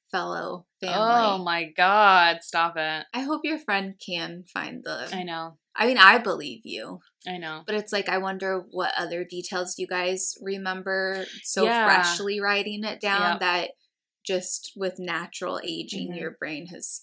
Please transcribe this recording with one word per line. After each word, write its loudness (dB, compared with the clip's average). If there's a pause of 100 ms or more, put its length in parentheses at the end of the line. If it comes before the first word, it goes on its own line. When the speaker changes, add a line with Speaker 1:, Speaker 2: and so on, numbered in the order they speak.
Speaker 1:
fellow -6 (120)
family." -4
Speaker 2:
Oh 4
my 0 (100)
God, 8
stop 0
it. -2
Speaker 1:
I -6
hope -4
your -4
friend -4 (100)
can -8
find -8
the -8
Speaker 2:
I -6
know. -8 (180)
Speaker 1:
I 2
mean, 2
I 12
believe -6
you. -12 (260)
Speaker 2:
I -10
know. -10
Speaker 1:
But -2
it's -4
like, -2
I 0
wonder -4
what -4
other -4
details -6
you -6
guys -2
remember -4 (180)
so 0
Speaker 2:
Yeah. 2
Speaker 1:
freshly 2
writing -2
it -8
down 2
Speaker 2:
Yep. -4
Speaker 1:
that 0 (540)
just -2
with -4
natural -6
aging, -8
Speaker 2:
Mm-hmm. -10
Speaker 1:
your -8
brain -8
has -6